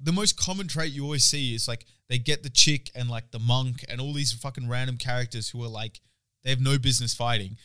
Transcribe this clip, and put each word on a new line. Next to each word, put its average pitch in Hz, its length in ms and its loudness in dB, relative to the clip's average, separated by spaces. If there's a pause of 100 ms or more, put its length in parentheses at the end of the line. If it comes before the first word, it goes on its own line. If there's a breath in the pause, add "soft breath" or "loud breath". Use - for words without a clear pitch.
The 156 100 0
most 202 240 2
common 190 320 -4
trait 160 240 -2
you 139 120 -6
always 143 200 2
see 135 300 2
is, 113 120 -2
like, 117 200 -6 (220 soft breath)
they 127 100 2
get 143 240 0
the 135 80 -8
chick - 440 6
and, 123 140 -6
like, 117 220 -8
the 117 80 -10
monk 123 500 0
and 120 120 -8
all 143 120 -6
these 143 200 -2
fucking 123 360 -8
random 123 300 -2
characters 123 500 -2
who 120 160 -8
are, 117 40 -6
like, 110 320 -10 (440)
they 127 60 0
have 131 100 2
no 135 180 6
business 120 360 2
fighting. 110 500 -2